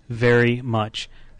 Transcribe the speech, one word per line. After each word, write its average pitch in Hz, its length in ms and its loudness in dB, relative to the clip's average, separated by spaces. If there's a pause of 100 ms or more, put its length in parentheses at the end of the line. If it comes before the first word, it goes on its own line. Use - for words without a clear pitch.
very 120 540 2
much. 113 460 -4 (320)